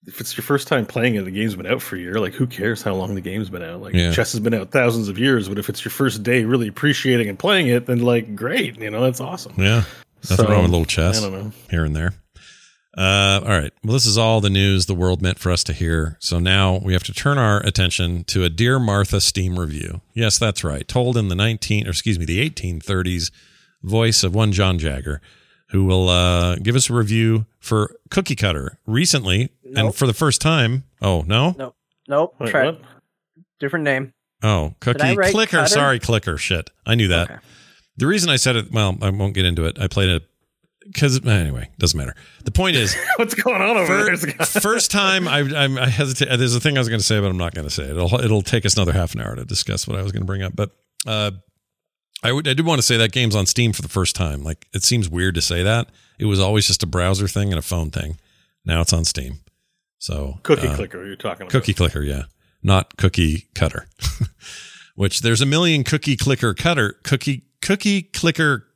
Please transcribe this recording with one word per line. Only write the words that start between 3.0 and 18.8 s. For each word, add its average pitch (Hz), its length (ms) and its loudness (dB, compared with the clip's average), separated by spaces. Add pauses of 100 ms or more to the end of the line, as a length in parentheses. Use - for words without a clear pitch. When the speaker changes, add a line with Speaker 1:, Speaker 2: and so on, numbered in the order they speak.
Speaker 1:
the 92 60 -6
game's 92 280 -6
been 90 140 -12
out? 85 180 -12
Like, 98 120 -8
Speaker 2:
Yeah. 87 180 4
Speaker 1:
chess 107 220 0
has 113 80 -4
been 113 120 0
out 101 180 -4
thousands 117 360 2
of 95 100 -6
years, 120 300 2
but 101 100 -6
if 98 120 -6
it's - 160 -8
your 107 80 -8
first 113 300 -2
day 120 200 2
really 117 240 0
appreciating 123 640 0
and 95 100 -10
playing 185 280 2
it, 120 180 2
then, 123 140 0
like, 117 360 0
great, 120 420 -4
you 110 120 -8
know, 107 120 -4
that's 127 200 0
awesome. - 360 -12
Speaker 2:
Yeah. 101 260 4 (460)
Nothing 104 160 4
Speaker 1:
So, 104 60 2
Speaker 2:
wrong 98 120 6
with 87 80 4
a - 20 2
little 82 120 2
chess 90 340 0
Speaker 1:
I 101 100 -4
don't - 20 -8
know. 98 200 -10 (200)
Speaker 2:
here 82 140 0
and 76 100 -2
there. 82 200 -2 (840)
Uh, 98 460 4
all - 60 -4
right. 82 220 2 (120)
Well, 110 100 0
this 127 140 2
is 104 100 2
all 113 240 4
the 101 80 2
news 95 380 4
the 95 80 0
world 90 260 2
meant 90 160 0
for 90 140 -2
us 90 140 0
to 80 80 -4
hear. 80 460 -2
So 85 200 -2
now 92 440 2
we 92 100 0
have 90 100 0
to 95 100 -10
turn 143 240 0
our 107 220 2
attention 87 640 0
to 92 200 -2
a 87 60 2
Dear 117 300 0
Martha 101 420 2